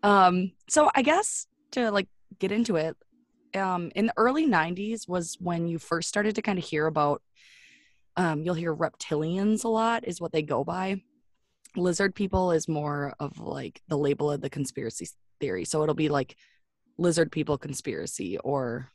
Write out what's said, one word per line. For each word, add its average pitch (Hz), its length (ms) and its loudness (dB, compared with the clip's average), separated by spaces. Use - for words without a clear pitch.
Um, 185 500 6
so 302 260 6
I 269 60 4
guess 320 460 0
to, 233 200 0
like, 202 160 0
get 190 120 0
into 220 260 0
it, 156 180 -2
um, 180 400 -2
in 208 120 2
the - 100 -2
early 269 280 4
nineties 196 640 0
was 175 320 -4
when 170 280 -2
you 165 120 -4
first 170 300 -4
started 208 260 0
to 220 60 -2
kinda 190 200 -2
hear 151 260 -2
about, 147 340 2
um, 160 260 0
you'll 175 120 -2
hear 165 200 -2
reptilians 170 880 -2
a 247 40 -2
lot 226 400 0
is 170 140 -8
what 170 100 -6
they 160 100 0
go 147 220 0
by. 190 380 -4
Lizard 180 400 2
people 185 360 0
is 160 180 2
more 147 500 -2
of, - 200 -8
like, - 500 -10
the 151 80 0
label 143 340 0
of 143 100 -2
the 143 80 -6
conspiracy 131 580 -6
theory. 113 240 -4
So 156 180 0
it'll 156 120 0
be, 156 140 0
like, 143 280 0
lizard 165 340 2
people 151 260 0
conspiracy 95 800 -6
or 127 580 -4